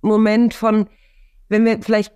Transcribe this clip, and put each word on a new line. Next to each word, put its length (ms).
Moment 520
von, 340
wenn 160
wir 180
vielleicht 340